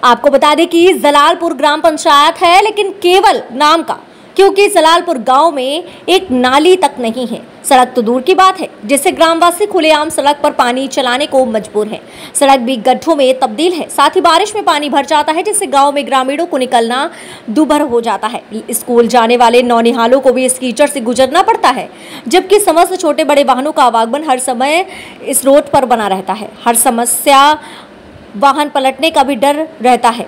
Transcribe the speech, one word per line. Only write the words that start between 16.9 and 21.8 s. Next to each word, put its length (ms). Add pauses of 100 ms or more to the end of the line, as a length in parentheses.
दूभर 340
हो 180
जाता 260
है। 140 (300)
स्कूल 360
जाने 300
वाले 260
नौनिहालों 560
को 120
भी 140
इस 140
कीचड़ 280
से 140
गुजरना 400
पड़ता 280
है, 200 (380)